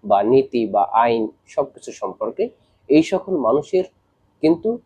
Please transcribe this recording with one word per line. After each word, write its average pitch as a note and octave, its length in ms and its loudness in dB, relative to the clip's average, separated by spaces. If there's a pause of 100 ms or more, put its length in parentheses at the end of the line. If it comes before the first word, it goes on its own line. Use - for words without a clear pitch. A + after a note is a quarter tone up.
বা G2+ 200 2
নীতি B2+ 440 2
বা G2+ 240 0
আইন A#2 320 2 (240)
সবকিছু - 440 -8
সম্পর্কে, G#2+ 520 -8 (460)
এই D#3 140 6
সকল F#3+ 340 -4
মানুষের D3 480 -2 (560)
কিন্তু E3+ 280 0 (160)